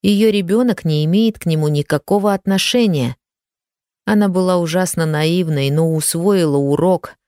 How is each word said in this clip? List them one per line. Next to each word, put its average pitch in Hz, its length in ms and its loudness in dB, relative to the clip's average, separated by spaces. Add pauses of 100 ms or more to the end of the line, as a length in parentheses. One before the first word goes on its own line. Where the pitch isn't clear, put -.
Ее 208 300 2
ребенок 208 520 0
не 151 220 0
имеет 214 320 0
к - 80 -14
нему 156 220 0
никакого 185 640 0
отношения. 190 840 0 (880)
Она 208 240 2
была 185 280 0
ужасно 170 480 -2
наивной, 156 640 0
но 160 240 0
усвоила 165 640 0
урок. 147 600 0 (100)